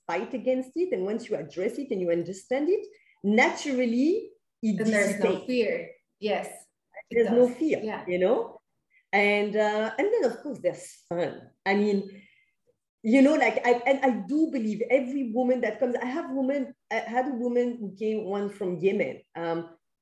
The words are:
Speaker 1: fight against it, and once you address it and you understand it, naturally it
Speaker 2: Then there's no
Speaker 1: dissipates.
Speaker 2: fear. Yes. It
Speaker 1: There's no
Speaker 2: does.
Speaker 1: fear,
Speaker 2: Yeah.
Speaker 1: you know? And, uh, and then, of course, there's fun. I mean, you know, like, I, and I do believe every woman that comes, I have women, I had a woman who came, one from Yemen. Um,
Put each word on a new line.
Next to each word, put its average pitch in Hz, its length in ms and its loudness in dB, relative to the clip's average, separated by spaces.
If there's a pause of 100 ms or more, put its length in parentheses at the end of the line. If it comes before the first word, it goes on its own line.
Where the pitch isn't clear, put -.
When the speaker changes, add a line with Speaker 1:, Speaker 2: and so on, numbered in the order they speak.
Speaker 1:
fight 180 260 -4
against 254 420 -2
it, 370 180 -2
and 185 120 -2
once 214 240 -6
you 214 60 -2
address - 420 -6
it 277 140 -8
and 190 100 -2
you 175 100 0
understand 190 580 -2
it, 415 180 0 (360)
naturally 254 1080 2 (340)
it 220 140 0
Speaker 2:
Then 220 140 0
there's 202 280 2
no 190 60 2
Speaker 1:
dissipates. 185 220 0
Speaker 2:
fear. 247 420 -2 (300)
Yes. 190 280 -4 (640)
It 233 60 -8
Speaker 1:
There's 226 120 4
no 247 180 6
Speaker 2:
does. 247 100 -6
Speaker 1:
fear, 302 260 0
Speaker 2:
Yeah. 214 240 -6
Speaker 1:
you 180 120 -2
know? 240 420 2 (520)
And, 208 420 2
uh, 214 440 2
and 370 120 2
then, 349 200 2
of - 100 -12
course, - 180 -8
there's - 260 -4 (240)
fun. 170 320 -4 (240)
I 196 100 2
mean, 202 340 2 (920)
you 233 180 6
know, 285 120 8
like, 262 320 2
I, 240 220 4
and 269 180 4
I 254 60 6 (160)
do 302 240 2
believe 214 380 -2
every 262 440 0
woman 247 280 2
that 214 180 -2
comes, 247 220 0
I 247 40 -4
have 269 260 -6
women, 269 420 -2 (180)
I 220 60 -2
had 240 300 -2
a 277 80 -4
woman 240 440 0
who 190 180 -8
came, 214 280 -2
one 202 240 -4
from 180 280 -6
Yemen. 180 440 -2 (140)
Um, 165 340 -4 (320)